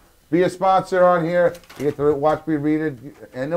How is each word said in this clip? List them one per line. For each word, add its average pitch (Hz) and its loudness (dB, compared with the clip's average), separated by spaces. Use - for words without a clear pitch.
Be 170 2
a 175 0
sponsor 185 0
on 180 4
here. 175 0
You 131 -4
get 147 -2
to 147 2
watch 147 0
me 160 0
read 151 -2
it, 143 -6
and 131 -8